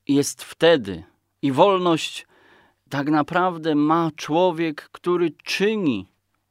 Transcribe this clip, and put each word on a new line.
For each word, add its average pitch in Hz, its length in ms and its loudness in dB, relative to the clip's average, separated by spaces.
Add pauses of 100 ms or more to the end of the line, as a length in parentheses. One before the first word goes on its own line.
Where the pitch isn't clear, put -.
jest 139 360 0
wtedy 110 600 0 (380)
i 139 100 0
wolność 175 760 2 (640)
tak 143 220 -2
naprawdę 160 640 0
ma 156 400 2
człowiek, 165 760 -2
który 175 400 -2 (120)
czyni 190 640 -2 (440)